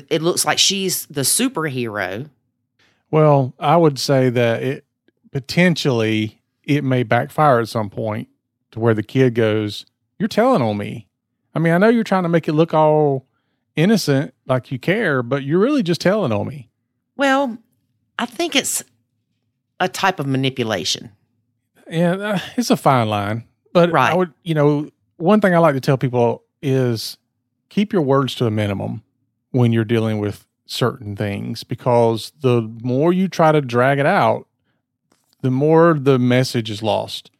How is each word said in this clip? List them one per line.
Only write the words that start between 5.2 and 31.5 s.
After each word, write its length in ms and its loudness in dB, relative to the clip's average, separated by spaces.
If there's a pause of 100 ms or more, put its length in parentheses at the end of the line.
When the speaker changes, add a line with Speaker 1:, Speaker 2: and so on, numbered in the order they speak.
Speaker 2:
potentially, 920 0 (240)
it 180 0
may 200 0
backfire 580 2
at 80 -6
some 200 -6
point 380 -8 (440)
to 100 -12
where 120 4
the 100 0
kid 300 2
goes, 520 -2 (340)
"You're 80 -2
telling 340 2
on 160 -2
me. 300 -10 (480)
I 40 0
mean, 140 2
I 40 2
know 100 4
you're 160 2
trying 200 -2
to 60 -4
make 200 0
it 40 -2
look 200 2
all 520 2 (520)
innocent, 560 0 (120)
like 260 -2
you 60 -4
care, 460 -2
but 200 -4
you're 160 0
really 240 0
just 180 -2
telling 320 0
on 140 -2
me." 220 -14 (460)
Speaker 1:
Well, 420 0 (640)
I 60 -4
think 300 -6
it's 280 -2 (960)
a 80 -2
type 320 -4
of 80 -6
manipulation. 840 -4 (800)
Speaker 2:
Yeah, 260 0
uh, 240 -4 (180)
it's 120 -2
a 80 2
fine 320 2
line. 360 -4 (280)
But 180 4
Speaker 1:
Right. 200 2
Speaker 2:
I 40 0
would, 180 -2 (100)
you 120 -4
know, 340 2 (260)
one 240 2
thing 160 2
I 40 4
like 160 4
to 60 -2
tell 160 2
people 460 0 (180)
is 560 -2 (520)
keep 240 -2
your 80 2
words 340 0
to 100 -2
a 60 0
minimum 520 -4 (480)
when 200 2
you're 140 0
dealing 340 0
with 260 -6 (200)
certain 500 -4
things, 480 -6